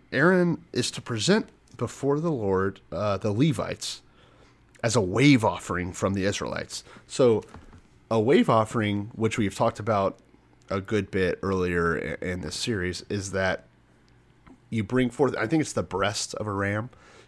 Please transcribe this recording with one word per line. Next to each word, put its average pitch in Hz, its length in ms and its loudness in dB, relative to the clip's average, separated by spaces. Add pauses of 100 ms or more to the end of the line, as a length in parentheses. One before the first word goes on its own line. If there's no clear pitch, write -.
(120)
Aaron 175 520 2 (100)
is - 180 -2
to - 100 -10
present 123 460 0 (300)
before 139 420 -2
the 170 120 -2
Lord, 98 500 -2 (100)
uh, 101 260 -2
the 104 140 -2
Levites 104 680 -2 (840)
as 113 120 0
a 120 60 4
wave 113 420 6
offering 90 480 -2
from 98 220 -2
the 98 120 0
Israelites. - 580 -4 (240)
So 117 360 4 (680)
a 113 80 2
wave 156 300 4
offering, 107 680 0
which 110 220 -2
we've 98 180 0
talked 117 240 0
about 101 380 0 (520)
a 98 120 -2
good 101 280 -2
bit 92 320 0
earlier 87 800 0
i-, - 40 -8
in 90 160 -6
this 78 140 -8
series, 90 540 -4
is 98 220 -6
that 95 340 -2 (1040)
you 110 140 -2
bring 123 260 0
forth, 127 280 0
I 110 100 -2
think 156 140 2
it's - 120 -6
the 107 100 -2
breast 98 520 -4
of 104 120 -6
a 104 60 -4
ram, 101 360 -2 (380)